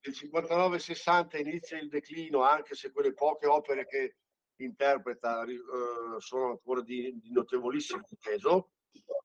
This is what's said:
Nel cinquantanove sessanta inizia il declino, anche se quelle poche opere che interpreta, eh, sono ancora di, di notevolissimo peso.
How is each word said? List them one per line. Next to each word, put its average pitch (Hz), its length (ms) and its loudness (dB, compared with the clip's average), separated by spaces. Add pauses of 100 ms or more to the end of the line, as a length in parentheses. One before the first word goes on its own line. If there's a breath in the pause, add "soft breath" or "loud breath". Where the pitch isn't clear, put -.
Nel 139 120 -10
cinquantanove 165 640 0
sessanta 170 600 2
inizia 160 400 -4
il 151 100 -8
declino, 147 540 0
anche 147 320 4
se 135 180 -12
quelle 135 220 0
poche 151 320 0
opere 143 400 2
che 131 300 -4 (400)
interpreta, 123 880 0
eh, 123 120 -8 (640)
sono 127 320 -2
ancora 123 320 -4
di, 123 360 -6
di 117 140 -14
notevolissimo 127 720 -2 (180)
peso. 202 520 2 (520)